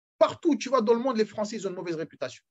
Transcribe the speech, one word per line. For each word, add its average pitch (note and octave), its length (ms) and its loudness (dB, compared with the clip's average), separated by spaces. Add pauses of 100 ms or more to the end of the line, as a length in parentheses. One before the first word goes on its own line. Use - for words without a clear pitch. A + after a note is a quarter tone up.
(180)
Partout - 340 2
où C#4 40 2
tu - 140 -4
vas B3+ 120 4
dans A3+ 120 4
le A#3 60 2
monde, B3+ 180 -2
les G#3+ 80 4
Français, G#3+ 300 -6
ils F#3+ 100 -6
ont F#3+ 60 -4
une F3+ 40 -10
mauvaise F3 200 -6
réputation. C#3 560 -8